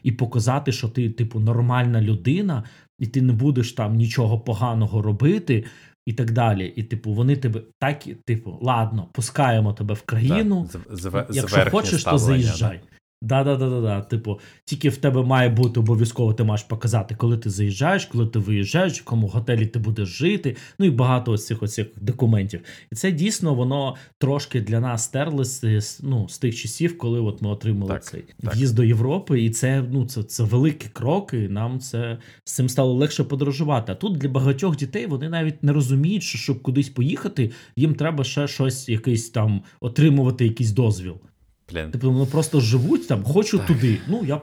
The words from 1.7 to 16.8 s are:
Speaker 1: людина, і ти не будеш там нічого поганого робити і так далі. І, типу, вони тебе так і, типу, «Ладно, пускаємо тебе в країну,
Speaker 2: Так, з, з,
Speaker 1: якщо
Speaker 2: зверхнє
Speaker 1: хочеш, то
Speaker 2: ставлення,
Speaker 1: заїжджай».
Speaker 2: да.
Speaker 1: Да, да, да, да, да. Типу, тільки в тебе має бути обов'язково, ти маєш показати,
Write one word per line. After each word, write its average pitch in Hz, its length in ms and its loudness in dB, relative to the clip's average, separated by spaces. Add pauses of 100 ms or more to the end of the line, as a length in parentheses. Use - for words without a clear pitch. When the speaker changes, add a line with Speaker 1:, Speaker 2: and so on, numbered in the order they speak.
Speaker 1:
людина, 113 600 0 (340)
і 123 80 -2
ти 127 160 0
не 127 100 4
будеш 120 400 2
там 110 240 -2
нічого 113 440 2
поганого 110 600 0
робити 120 600 2 (420)
і 120 60 -4
так 113 180 -2
далі. 110 460 2
І, 113 60 -4
типу, 110 300 -6
вони 123 240 2
тебе 120 260 -2 (160)
так 147 280 -4
і, - 80 -12
типу, 110 480 -4
«Ладно, 113 500 0
пускаємо 113 600 2
тебе 107 220 -4
в 107 80 -10
країну, 175 680 0
Speaker 2:
Так, 87 180 -12
з, 95 120 -10
з, - 20 -10 (100)
Speaker 1:
якщо 104 340 -2
Speaker 2:
зверхнє 95 220 4
Speaker 1:
хочеш, 202 220 0
то 170 60 0
Speaker 2:
ставлення, 131 440 4
Speaker 1:
заїжджай». 107 400 0
Speaker 2:
да. - 60 -20 (340)
Speaker 1:
Да, 135 220 2
да, 143 120 2
да, 131 140 2
да, 123 100 0
да. 104 200 0
Типу, 107 400 -4 (240)
тільки - 240 0
в 117 80 0
тебе 131 260 2
має 127 260 4
бути 120 320 4
обов'язково, 113 540 2
ти 113 100 0
маєш 107 180 0
показати, 110 520 -2